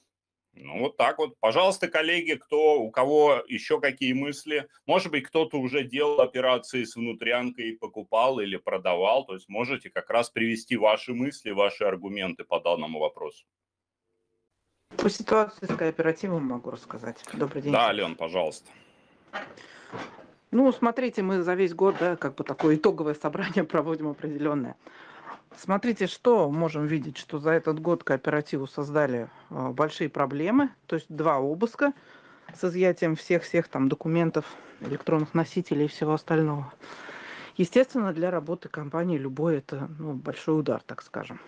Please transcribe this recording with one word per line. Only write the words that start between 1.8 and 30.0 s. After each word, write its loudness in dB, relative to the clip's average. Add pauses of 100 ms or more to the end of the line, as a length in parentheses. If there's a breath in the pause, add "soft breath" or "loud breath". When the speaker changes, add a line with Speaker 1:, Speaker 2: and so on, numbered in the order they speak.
Speaker 1:
коллеги, 0
кто, 4
у -2
кого 6
еще -2
какие 0
мысли? -4 (180 soft breath)
Может 2
быть, -2
кто-то 0
уже 0
делал 2
операции 2
с -10
внутрянкой, -2
покупал 0
или -4
продавал, 2
то -12
есть -14
можете -4
как -6
раз 2
привести -2
ваши 2
мысли, -6
ваши 2
аргументы -4
по -2
данному -2
вопросу. -6 (1500)
Speaker 2:
По 2
ситуации 0
с -4
кооперативом -2
могу -6
рассказать. -14 (100)
Добрый -4
день -2
Speaker 1:
Да, 6
Speaker 2:
всем. 6
Speaker 1:
Ален, -2
пожалуйста. -4 (1800 loud breath)
Speaker 2:
Ну, 6
смотрите, 0
мы 0
за 0
весь 2
год, 4
да, 0
как -6
бы -8
такое 2
итоговое 0
собрание -2
<laughs> -2
проводим -2
определенное. -4 (840 loud breath)
Смотрите, 0
что 4
можем 0
видеть, -4
что -8
за 2
этот 2
год 0
кооперативу -2
создали, -2 (220 loud breath)
э, -6
большие -2